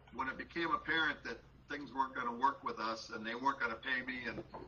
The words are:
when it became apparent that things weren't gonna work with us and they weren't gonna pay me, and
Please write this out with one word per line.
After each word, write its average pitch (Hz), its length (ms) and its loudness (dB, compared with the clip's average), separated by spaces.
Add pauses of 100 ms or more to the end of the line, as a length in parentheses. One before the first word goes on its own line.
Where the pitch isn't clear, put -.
(140)
when 123 140 0
it - 100 -4
became 170 320 -2
apparent 156 540 2
that - 140 -6 (300)
things 143 240 -6
weren't 135 220 2
gonna 120 180 0
work 131 300 4
with 117 160 -2
us 110 340 -2
and 110 140 -4
they 113 80 -2
weren't 131 240 2
gonna 117 160 2
pay 123 320 0
me, 127 220 -4
and 107 140 -4 (260)